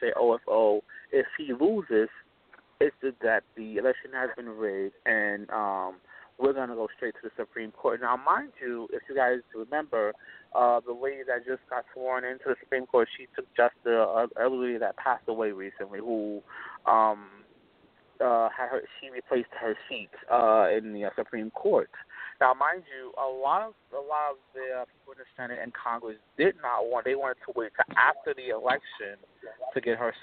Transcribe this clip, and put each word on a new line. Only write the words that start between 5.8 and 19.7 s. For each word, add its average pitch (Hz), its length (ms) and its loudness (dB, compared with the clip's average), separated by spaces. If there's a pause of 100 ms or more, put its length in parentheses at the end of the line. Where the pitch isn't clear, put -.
we're 135 140 4
gonna 127 220 -6
go 113 220 -4
straight 117 180 -6
to - 80 -20
the 113 140 -12
Supreme 110 340 -10
Court. 117 300 -2
Now, 123 160 2
mind 190 340 0 (100)
you, 120 320 -8
if - 160 -6
you 139 60 -8
guys 127 240 2 (160)
remember, 113 580 -4 (400)
uh, 120 320 4
the 123 80 -8
lady 135 360 -6
that 120 180 -4
just 127 140 -6 (100)
got 123 140 -6 (100)
sworn 127 300 -4
into 127 220 -10
the 127 140 2
Supreme 127 260 -4
Court, 117 200 4 (100)
she 131 200 -18
took - 80 -8 (120)
just 120 180 4 (100)
the, 117 160 4
uh, 110 260 4 (140)
elderly 123 380 0
that 104 180 -2
passed 123 320 -2
away 110 240 -2
recently, 98 480 -10
who, 107 420 -4 (420)
um, 107 440 4 (920)
uh, 117 280 4
had 123 220 -6
her, 131 120 -2 (180)
she 135 100 -16
replaced 123 500 -4
her 110 160 -2 (120)